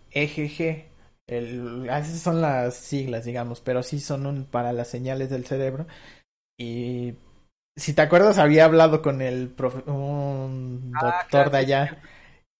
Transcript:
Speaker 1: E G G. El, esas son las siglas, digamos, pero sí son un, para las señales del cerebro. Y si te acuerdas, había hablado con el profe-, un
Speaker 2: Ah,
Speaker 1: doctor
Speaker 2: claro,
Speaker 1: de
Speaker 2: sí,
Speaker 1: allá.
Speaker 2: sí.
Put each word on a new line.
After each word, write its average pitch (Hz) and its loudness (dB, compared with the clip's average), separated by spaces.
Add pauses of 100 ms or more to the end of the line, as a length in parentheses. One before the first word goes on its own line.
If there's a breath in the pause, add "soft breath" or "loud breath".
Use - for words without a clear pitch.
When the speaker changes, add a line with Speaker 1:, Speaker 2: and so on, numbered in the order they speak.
(120)
Speaker 1:
E 147 0
G 147 -6
G. 160 -4 (420 soft breath)
El, 120 -8
esas 151 -6
son 165 0
las 127 0
siglas, 127 -6
digamos, 120 -8
pero 127 -2
sí 143 -8
son 139 -6
un, 139 -6
para 120 -4
las 120 -4
señales 131 -6
del 123 -6
cerebro. 135 -4 (680 loud breath)
Y 120 -6 (600)
si 147 -4
te 156 6
acuerdas, 185 6
había 156 8
hablado 160 6
con 139 -2
el 127 -4
profe-, 131 -4
un 135 -6
Speaker 2:
Ah, 151 -2
Speaker 1:
doctor 175 0
Speaker 2:
claro, 143 4
Speaker 1:
de 139 2
Speaker 2:
sí, 131 4
Speaker 1:
allá. 139 2
Speaker 2:
sí. - -12 (640 soft breath)